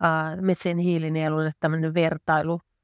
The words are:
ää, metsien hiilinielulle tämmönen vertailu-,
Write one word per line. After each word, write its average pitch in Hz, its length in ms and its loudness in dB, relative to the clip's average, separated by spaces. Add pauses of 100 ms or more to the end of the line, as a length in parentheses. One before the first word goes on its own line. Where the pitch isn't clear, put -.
ää, 160 360 0
metsien 180 420 0
hiilinielulle 160 840 0
tämmönen 160 340 0
vertailu-, 160 640 0 (240)